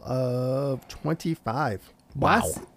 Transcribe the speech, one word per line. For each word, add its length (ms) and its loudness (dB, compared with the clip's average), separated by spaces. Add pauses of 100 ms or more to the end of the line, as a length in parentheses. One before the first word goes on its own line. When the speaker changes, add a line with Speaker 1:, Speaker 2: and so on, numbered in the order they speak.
Speaker 1:
of 840 0
twenty-five. 1040 -2 (220)
Speaker 2:
Wow. 200 2
Speaker 1:
Last, 240 2 (180)